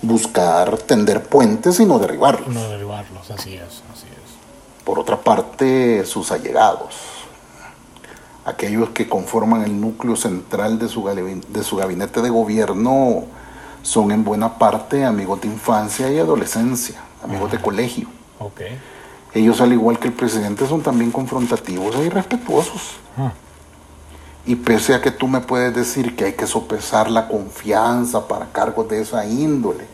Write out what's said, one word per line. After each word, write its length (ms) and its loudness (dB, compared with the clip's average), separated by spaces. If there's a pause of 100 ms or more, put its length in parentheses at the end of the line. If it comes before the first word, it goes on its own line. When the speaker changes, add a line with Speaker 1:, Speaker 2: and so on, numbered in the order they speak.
Speaker 1:
buscar 720 2
tender 460 2
puentes 560 4
y 80 10
no 100 6
derribarlos. 560 2
Speaker 2:
No 160 -6
derribarlos, 640 -12
así 240 -12
es, 80 -16
así 420 -20
es. 800 -20
Speaker 1:
Por 160 -2
otra 200 0
parte, 840 2
sus 260 -6
allegados, 640 0 (1500)
aquellos 460 -2
que 180 -4
conforman 540 0
el 160 -2
núcleo 360 -2
central 640 -2
de 80 -2
su 160 -6
gabi-, 460 -4
de 140 -6
su 120 -6
gabinete 460 -2
de 80 0
gobierno, 960 2 (560)
son 300 2
en 120 2
buena 340 0
parte 480 2
amigos 360 -2
de 60 -4
infancia 640 -2
y 60 2
adolescencia, 760 0 (280)
amigos 260 -4
Speaker 2:
Ajá. 80 -2
Speaker 1:
de 60 -8
colegio. 440 -2 (320)
Speaker 2:
Ok. 220 -12 (760)
Speaker 1:
Ellos, 240 6
al 100 6
igual 280 4
que 80 -2
el 60 -2
presidente, 520 -2
son 160 -2
también 300 2
confrontativos 840 -2
e 100 0
irrespetuosos. 880 -2 (200)
Speaker 2:
Ah. 180 -4 (1120)
Speaker 1:
Y 80 2
pese 400 4
a 60 2
que 100 2
tú 160 -2
me 140 2
puedes 340 0
decir 400 -2
que 100 -2
hay 80 -2
que 140 -2
sopesar 640 0
la 160 2
confianza 1000 0
para 200 -4
cargos 420 -2
de 120 -2
esa 260 -4
índole 680 0